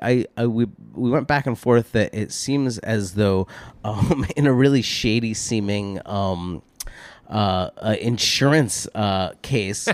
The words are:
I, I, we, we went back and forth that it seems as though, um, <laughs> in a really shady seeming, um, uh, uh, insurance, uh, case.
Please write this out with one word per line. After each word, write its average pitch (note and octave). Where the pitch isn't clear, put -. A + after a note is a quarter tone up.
I, B2
I, A#2
we, A#2
we B2
went C3+
back C#3+
and A#2
forth A#2
that G#2+
it G#2+
seems C3+
as G2+
though, G2
um, G#2+
<laughs> -
in C#3+
a C3+
really C3
shady A2+
seeming, G2+
um, F#2
uh, F#2
uh, G#2+
insurance, B2
uh, F#2+
case. G2+